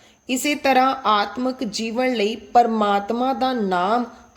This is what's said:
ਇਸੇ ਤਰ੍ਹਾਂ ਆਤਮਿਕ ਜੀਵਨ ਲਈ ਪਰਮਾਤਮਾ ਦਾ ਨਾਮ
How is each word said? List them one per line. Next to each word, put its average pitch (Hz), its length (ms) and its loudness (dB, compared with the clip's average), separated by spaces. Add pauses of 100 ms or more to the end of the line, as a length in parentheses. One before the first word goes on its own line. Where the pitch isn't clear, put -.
(280)
ਇਸੇ 262 260 -2
ਤਰ੍ਹਾਂ 262 400 2
ਆਤਮਿਕ 247 680 -2
ਜੀਵਨ 226 500 -2
ਲਈ 220 220 0
ਪਰਮਾਤਮਾ 226 960 0
ਦਾ 262 200 -2
ਨਾਮ 202 520 0 (320)